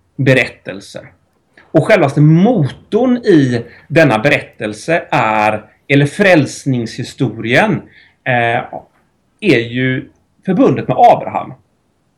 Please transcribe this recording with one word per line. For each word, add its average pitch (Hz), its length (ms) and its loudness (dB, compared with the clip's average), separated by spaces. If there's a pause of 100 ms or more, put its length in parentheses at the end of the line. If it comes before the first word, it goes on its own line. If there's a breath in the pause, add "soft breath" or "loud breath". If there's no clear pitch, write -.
(160)
berättelse. 123 840 -4 (720 soft breath)
Och 160 160 2
självaste 151 340 2
motorn 202 960 2
i 135 480 2 (220 loud breath)
denna 139 320 2
berättelse 123 920 -4
är, 110 520 0 (240 soft breath)
eller 143 180 2
frälsningshistorien, 131 1800 -2 (420 soft breath)
eh, 120 400 -2 (760)
är 156 200 2
ju 127 500 -4 (360)
förbundet 185 420 0
med - 120 -4
Abraham. - 540 2 (640)